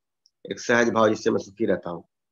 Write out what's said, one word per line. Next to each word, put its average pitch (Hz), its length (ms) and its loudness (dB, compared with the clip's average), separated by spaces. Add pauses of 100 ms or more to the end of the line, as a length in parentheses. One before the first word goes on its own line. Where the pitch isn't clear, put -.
(440)
एक - 160 -10
सहज 120 300 2
भाव 107 180 4
जिससे 110 220 0
मैं 101 100 0
सुखी 104 260 -6
रहता 90 240 -2
हूँ, 87 140 -12 (260)